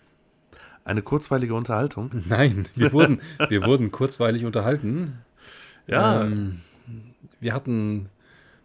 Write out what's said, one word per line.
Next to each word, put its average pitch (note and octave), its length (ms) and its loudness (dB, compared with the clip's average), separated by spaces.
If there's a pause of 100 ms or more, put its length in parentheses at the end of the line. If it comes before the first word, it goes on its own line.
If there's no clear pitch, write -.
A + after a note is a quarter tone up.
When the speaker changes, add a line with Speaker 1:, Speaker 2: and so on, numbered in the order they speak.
(880)
Speaker 1:
Eine G#2 160 -2
kurzweilige C3 540 -2
Unterhaltung? A#2 560 -4 (160)
Speaker 2:
Nein, G#2 480 2
wir C#3 160 4
wurden, D3 280 6 (180)
Speaker 1:
<laughs> D3 100 0
Speaker 2:
wir G2+ 160 2
wurden A#2+ 260 4
kurzweilig A#2 540 0
unterhalten. A#2+ 720 -2 (680)
Speaker 1:
Ja. C3 340 2
Speaker 2:
Ähm, G#2 380 -4 (800)
wir A#2 120 -2
hatten G#2+ 560 -2 (560)